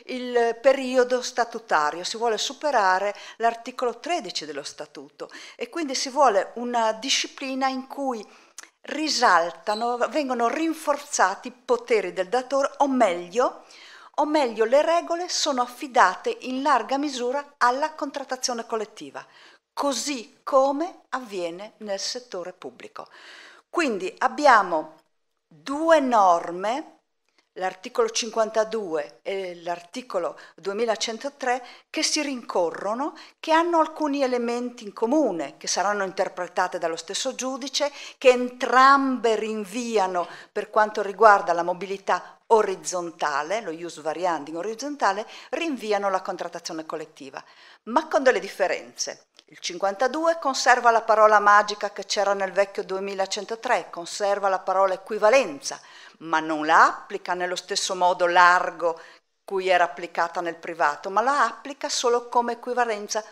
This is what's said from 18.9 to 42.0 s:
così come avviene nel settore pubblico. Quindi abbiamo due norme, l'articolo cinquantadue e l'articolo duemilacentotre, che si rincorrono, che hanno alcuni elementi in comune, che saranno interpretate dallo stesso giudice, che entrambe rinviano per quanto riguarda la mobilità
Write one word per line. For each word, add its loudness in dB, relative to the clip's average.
così -4
come 0
avviene -10
nel -8
settore -10
pubblico. -16
Quindi -2
abbiamo 4
due 2
norme, 2
l'articolo -2
cinquantadue -4
e -8
l'articolo -6
duemilacentotre, -4
che -4
si 0
rincorrono, -4
che -2
hanno 4
alcuni 0
elementi -4
in -14
comune, 0
che -12
saranno 0
interpretate -2
dallo -2
stesso -6
giudice, -4
che 6
entrambe 4
rinviano -2
per -8
quanto 2
riguarda 6
la 0
mobilità -4